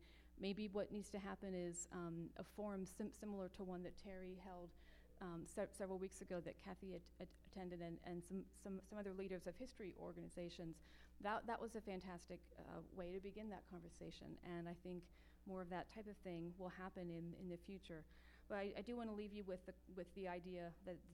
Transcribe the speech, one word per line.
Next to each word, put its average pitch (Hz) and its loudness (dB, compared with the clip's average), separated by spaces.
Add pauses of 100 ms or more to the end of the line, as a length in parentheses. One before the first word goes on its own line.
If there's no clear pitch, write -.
(400)
maybe 202 6
what 202 6
needs 202 2
to - 2
happen 190 2
is, 175 4
um, 170 2
a 185 0 (120)
forum 202 4
sim-, 208 2
similar 202 2
to 208 0
one 180 2
that - 0 (100)
Terry 185 -4
held, 180 -4 (520)
um, 170 2
se-, 196 4
several 190 2
weeks 190 0
ago 180 2
that - 0 (100)
Kathy 190 -2
at-, 175 -2 (200)
at-, 180 -2 (240)
attended 180 0
and, 170 0
and 175 2
some, 190 2 (180)
some, 190 0
some 214 -2
other 196 2
leaders 185 2
of 175 2
history 208 -4
organizations. 170 -2 (460)
That, 202 6
that 226 4
was 226 0
a 214 0
fantastic, 185 -2 (180)
uh, 165 -4 (160)
way 180 0
to 190 2
begin 202 -2
that 196 -2
conversation. 170 -6
And 170 2
I 170 0
think 180 -2 (440)
more 190 0
of 175 -2
that 180 4
type 202 -4
of 202 -4
thing 170 2
will 180 0 (100)
happen 185 2
in, 170 2
in 185 -2
the 175 2
future. 175 -4 (440)
But 214 4
I, 202 6
I - 4
do 233 2
wanna 226 4
leave 208 0
you 208 0
with 185 0
the, 185 -4 (220)
with 175 0
the 190 2
idea 175 0 (140)
that, 180 0 (180)